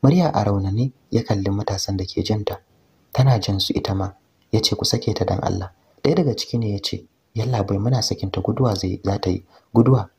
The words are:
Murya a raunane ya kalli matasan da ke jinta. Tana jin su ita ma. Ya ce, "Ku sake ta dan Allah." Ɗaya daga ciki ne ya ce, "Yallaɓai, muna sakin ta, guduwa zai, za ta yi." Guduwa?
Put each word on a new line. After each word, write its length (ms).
Murya 300
a 100
raunane 480
ya 120
kalli 260
matasan 480
da 80
ke 180
jinta. 360
Tana 280
jin 200
su 140
ita 220
ma. 180
Ya 100
ce, 140
"Ku 100
sake 280
ta 120
dan 160
Allah." 300
Ɗaya 120
daga 200
ciki 240
ne 140
ya 60
ce, 240
"Yallaɓai, 440
muna 220
sakin 300
ta, 100
guduwa 340
zai, 280
za 160
ta 100
yi." 140
Guduwa? 440